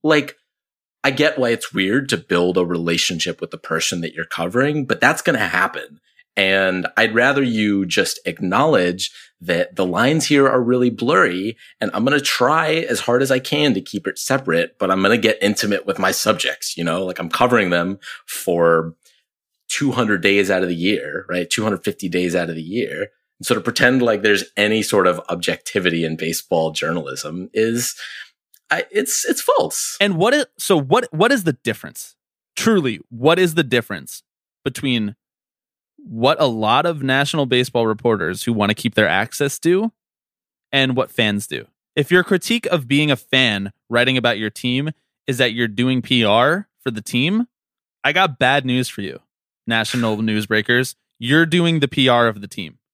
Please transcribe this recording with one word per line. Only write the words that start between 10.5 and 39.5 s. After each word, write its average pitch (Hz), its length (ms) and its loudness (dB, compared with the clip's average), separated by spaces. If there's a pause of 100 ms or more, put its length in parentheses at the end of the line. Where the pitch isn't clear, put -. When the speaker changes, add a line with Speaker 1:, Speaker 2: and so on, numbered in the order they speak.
Speaker 1:
really 123 280 2
blurry, 117 680 0 (240)
and 104 140 -2
I'm 104 100 -2
gonna 143 160 2
try 156 540 0
as 139 260 -2
hard 123 220 0
as 135 100 0
I 127 80 2
can 147 340 0
to 95 80 -2
keep 95 240 -8
it - 140 -6
separate, 85 600 -2
but 95 120 0
I'm 95 100 2
gonna 104 160 4
get 107 240 2
intimate 101 440 -2
with 98 120 -4
my 95 140 0
subjects, - 640 -2
you 85 80 -6
know? 85 220 -2
Like, 92 140 -8
I'm 85 100 -8
covering 120 400 2
them 87 300 -2 (260)
for 82 680 0 (720)
two 135 240 -2
hundred 107 280 0
days 101 300 2
out 92 100 0
of 90 80 -2
the 87 60 -2
year, 85 540 -4
right? 90 200 -4
Two 107 140 -2
hundred 101 220 -4
fifty 95 240 -6
days 90 260 -2
out 85 140 -2
of 82 60 -8
the 80 60 -10
year. 85 500 -6 (280)
And - 60 -14
so - 80 0
to 110 80 -2
pretend 123 400 2
like 107 220 2
there's 101 220 2 (100)
any 107 260 2
sort 101 240 2
of 87 240 2
objectivity 85 720 -2
in 80 120 -2
baseball 82 560 -2
journalism 80 840 -8
is, 113 420 -2 (760)
I, 165 180 -2
it's, - 360 -2
it's - 160 -2
false. - 580 -2
Speaker 2:
And 196 180 2
what 214 160 4
is, 294 120 2 (120)
so 180 220 2
what, 165 320 0
what 196 200 2
is 247 120 0
the 160 100 0
difference? - 600 -8 (400)
Truly, 143 440 2 (100)
what 135 280 2
is 180 160 2
the 160 100 2
difference 107 600 -4 (400)
between 117 520 -2 (840)
what 135 440 0
a 147 60 4
lot 113 380 0
of 160 180 -4
national 139 420 0
baseball 123 400 0
reporters 104 580 -2
who 117 100 -2
wanna 104 200 2
keep - 220 -4
their 107 120 4
access 107 520 -2